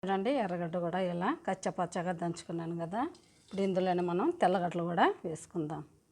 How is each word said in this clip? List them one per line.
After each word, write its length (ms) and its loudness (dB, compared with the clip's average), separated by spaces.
చూడండి, 300 0
ఎర్రగడ్డ 320 -2
కూడా 140 0
ఇలా 180 0
కచ్చా 300 -2
పచ్చాగా 340 -2
దంచుకున్నాను 600 -4
కదా. 180 -4
ఇప్పుడు 240 -4
ఇందులోనే 440 2
మనం 160 2
తెల్లగడ్డలు 500 2
కూడా 140 4
వేసుకుందాం. 540 -4